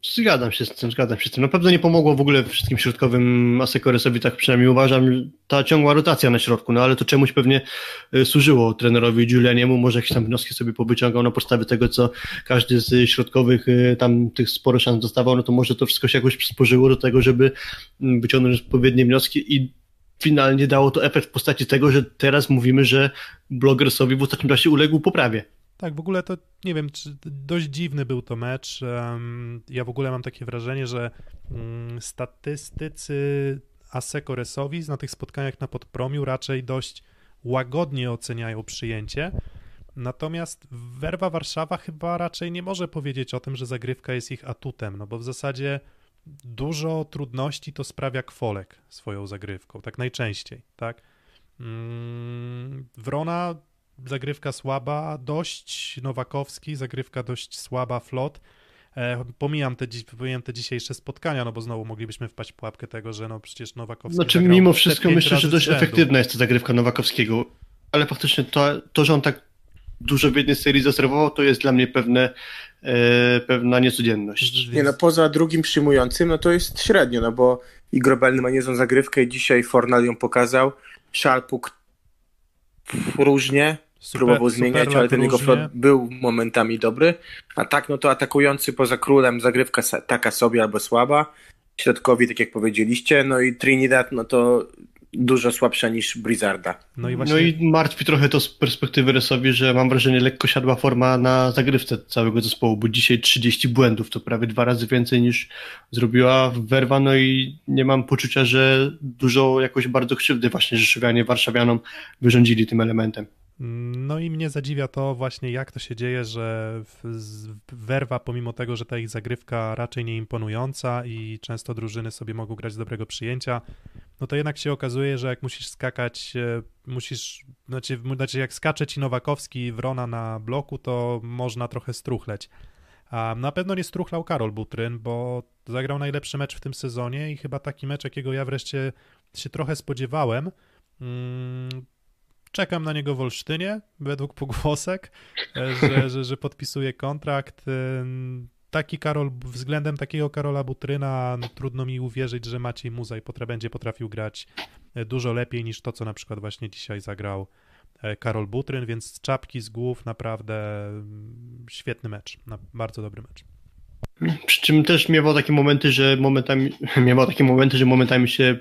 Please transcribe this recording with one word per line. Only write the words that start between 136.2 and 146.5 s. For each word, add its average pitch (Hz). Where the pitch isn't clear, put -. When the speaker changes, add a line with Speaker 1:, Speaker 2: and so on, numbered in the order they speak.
Speaker 2:
mecz 139
w -
tym 135
sezonie 127
i 147
chyba 139
taki -
mecz, 143
jakiego 131
ja 135
wreszcie 135
się -
trochę 143
spodziewałem. 131
Mm, 127
czekam 180
na 156
niego 147
w 127
Olsztynie, 165
według 143
pogłosek, 151
e, 131
że, 135
Speaker 3:
<laughs> -
Speaker 2:
że, 131
że 131
podpisuje 135